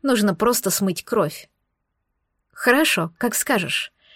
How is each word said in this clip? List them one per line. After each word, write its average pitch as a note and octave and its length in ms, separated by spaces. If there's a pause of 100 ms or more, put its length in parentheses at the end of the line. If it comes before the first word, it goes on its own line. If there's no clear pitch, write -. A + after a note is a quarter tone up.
Нужно G#3+ 320
просто A#3 360
смыть F#3 340
кровь». - 460 (1040)
«Хорошо, B3 640
как - 180
скажешь». - 560 (240)